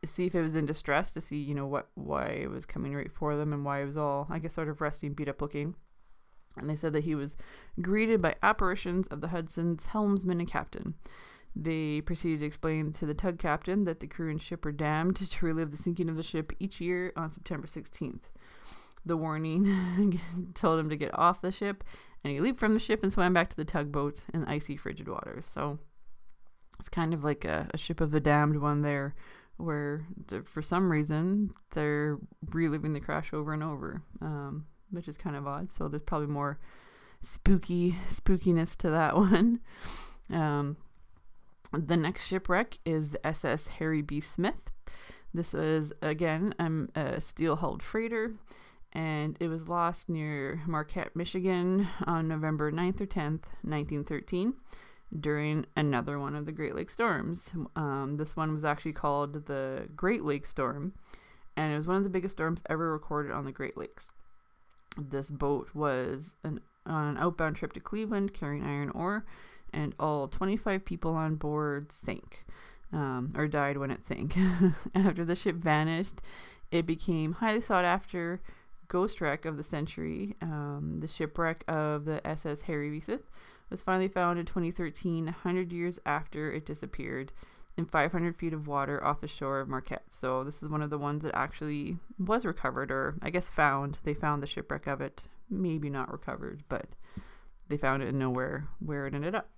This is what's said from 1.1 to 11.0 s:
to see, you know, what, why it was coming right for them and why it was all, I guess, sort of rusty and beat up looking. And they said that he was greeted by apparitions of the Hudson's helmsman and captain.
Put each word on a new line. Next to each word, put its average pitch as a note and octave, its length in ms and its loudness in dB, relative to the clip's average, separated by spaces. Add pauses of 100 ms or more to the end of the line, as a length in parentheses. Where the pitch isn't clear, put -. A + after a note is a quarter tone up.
to D3+ 80 -6
see, D3 160 -6
you C#3+ 160 -4
know, C#3 120 -2
what, C#3 280 -2
why C#3+ 320 -2
it - 240 -4
was - 160 -8
coming - 280 -4
right - 160 -4
for D3 240 -2
them D3+ 200 0
and C#3+ 100 -4
why C#3+ 160 -2
it C#3+ 60 -2
was C#3+ 100 -4
all, C#3+ 320 0
I D#3+ 100 -4
guess, D#3+ 140 -6
sort D#3+ 160 -2
of D#3 140 -4
rusty D3 240 -2
and C#3+ 100 -4
beat C#3+ 140 -2
up - 100 -6
looking. D3 340 -2 (840)
And C#3 100 -4
they D3+ 80 0
said D#3 160 0
that D3+ 120 4
he D#3+ 100 2
was C#3+ 200 -2 (460)
greeted G#3+ 400 6
by E3+ 220 4
apparitions F#3 640 4
of D3 160 -6
the E3 60 -2
Hudson's E3+ 580 0
helmsman G3 520 4
and E3+ 120 -2
captain. - 440 -4 (600)